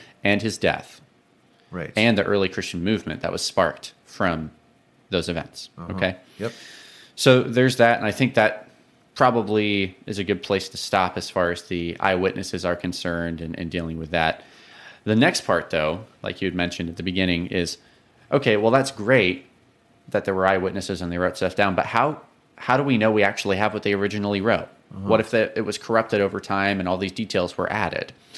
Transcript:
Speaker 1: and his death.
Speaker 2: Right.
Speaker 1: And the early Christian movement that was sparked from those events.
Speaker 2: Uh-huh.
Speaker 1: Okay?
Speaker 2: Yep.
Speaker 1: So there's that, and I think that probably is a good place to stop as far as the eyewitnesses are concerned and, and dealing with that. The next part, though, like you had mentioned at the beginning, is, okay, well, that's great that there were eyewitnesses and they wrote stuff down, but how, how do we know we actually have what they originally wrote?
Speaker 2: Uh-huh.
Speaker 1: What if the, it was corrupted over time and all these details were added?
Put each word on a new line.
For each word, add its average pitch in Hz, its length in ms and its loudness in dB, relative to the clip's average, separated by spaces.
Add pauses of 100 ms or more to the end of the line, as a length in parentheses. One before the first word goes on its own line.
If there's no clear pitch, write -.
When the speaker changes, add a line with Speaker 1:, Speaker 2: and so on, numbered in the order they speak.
(260)
Speaker 1:
and 101 160 2
his 110 160 -4
death. - 420 -2 (720)
Speaker 2:
Right. 87 240 -10
Speaker 1:
And 110 220 4
the 101 60 2
early 98 260 2
Christian 90 340 -6
movement 98 380 -2
that 87 100 -4
was 90 100 -6
sparked - 520 -2 (120)
from 80 460 -4 (580)
those 87 200 -2
events. - 480 -8
Speaker 2:
Uh-huh. 87 160 -10
Speaker 1:
Okay? 92 220 -2 (240)
Speaker 2:
Yep. 113 120 -6 (640)
Speaker 1:
So 127 280 6
there's 127 340 2
that, 117 200 6
and - 80 -4
I 107 60 0
think 123 220 0
that - 360 2 (440)
probably 104 840 2 (100)
is 101 140 -8
a 98 40 -2
good 92 200 -2
place 98 260 -2
to - 80 -14
stop 92 380 0
as 90 140 -8
far 87 220 0
as 85 100 -6
the 85 400 -6
eyewitnesses 92 640 -2
are 87 100 0
concerned 85 640 -6
and, 80 180 -8
and 85 140 -8
dealing 82 260 -6
with 80 140 -10
that. 80 320 0 (640)
The 107 100 2
next 151 260 2
part, 85 280 0
though, 82 340 -2 (200)
like - 180 -8
you 98 60 -2
had 87 80 -4
mentioned 87 340 -4
at 80 80 -12
the 85 60 -10
beginning, 90 440 0
is, 87 300 -4 (560)
okay, 131 240 2
well, 113 140 2
that's 135 200 2
great 101 540 2 (640)
that - 160 -2
there 95 100 0
were 92 100 2
eyewitnesses 95 560 0
and 87 100 -6
they 87 60 -4
wrote 90 200 0
stuff - 180 -2
down, 101 180 2
but - 140 0
how, 135 340 0 (360)
how 131 200 2
do 131 60 2
we 135 120 2
know 110 160 4
we 107 120 4
actually 98 340 0
have 104 160 0
what 107 80 -6
they 101 120 0
originally 101 460 -2
wrote? 98 280 0 (260)
Speaker 2:
Uh-huh. 98 140 -10
Speaker 1:
What 110 120 4
if 107 120 -4
the, 110 240 2
it 110 60 -2
was 104 180 -4
corrupted 113 420 0
over 98 180 -2
time 98 400 -2
and 90 80 -4
all 92 100 0
these 95 140 -4
details 92 460 -4
were 92 140 -4
added? - 420 -4 (240)